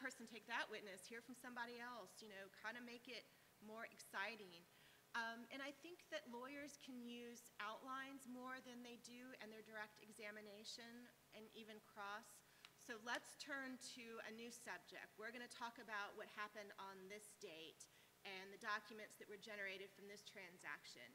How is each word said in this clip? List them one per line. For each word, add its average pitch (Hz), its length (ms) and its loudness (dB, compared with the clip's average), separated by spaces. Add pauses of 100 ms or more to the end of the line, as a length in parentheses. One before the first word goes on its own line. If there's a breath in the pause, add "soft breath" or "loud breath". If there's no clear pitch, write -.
person 247 240 2
take 220 200 -4
that 247 200 8
witness, 202 360 -2
hear 233 160 -4
from 240 200 -4
somebody 240 440 2
else, 240 400 -2
you 220 80 -6
know, 196 160 -2 (120)
kind 226 200 2
of 240 80 -2
make 240 240 -4
it 220 160 0 (320 loud breath)
more 214 320 -2
exciting. 196 760 2 (520 loud breath)
Um, 226 320 4
and 269 80 2
I 285 240 4
think 349 320 -4
that 269 160 2
lawyers 277 480 0
can 247 240 -2
use 240 560 -2
outlines 262 720 2
more 254 320 0
than 247 240 -4
they 240 160 -4
do 247 400 -6
in 214 80 -2
their 220 160 -6
direct 214 320 -2
examination 214 1120 -2 (240)
and 214 80 -4 (160)
even 214 320 -4
cross. 208 480 0 (400 loud breath)
So - 260 2
let's 240 320 6
turn 269 400 2 (220)
to 240 60 -4 (200)
a 220 80 0
new 233 160 0
subject. - 720 -2
We're 226 140 2
gonna 247 160 0
talk 233 260 2
about 208 400 4
what 214 160 0
happened 208 480 2
on 196 160 -2 (160)
this 214 240 -4
date 160 480 -4 (400 loud breath)
and 190 240 0
the 196 120 -6
documents 214 600 4
that 190 80 -6
were 202 120 -4
generated 196 520 2
from 196 160 -8
this 202 160 -6
transaction. 175 800 -2 (100)